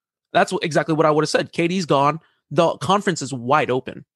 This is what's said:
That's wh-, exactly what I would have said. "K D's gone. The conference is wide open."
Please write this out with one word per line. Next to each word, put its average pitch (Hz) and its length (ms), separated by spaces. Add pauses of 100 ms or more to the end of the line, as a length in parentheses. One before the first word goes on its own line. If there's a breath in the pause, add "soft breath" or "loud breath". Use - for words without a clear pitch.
(340)
That's 175 180
wh-, 185 100
exactly 160 320
what 156 120
I 156 40
would 151 120
have 156 80
said. 175 220
"K 170 160
D's 180 180
gone. 147 340 (300)
The 160 260
conference 190 460
is 131 100
wide 123 380
open." - 340 (120)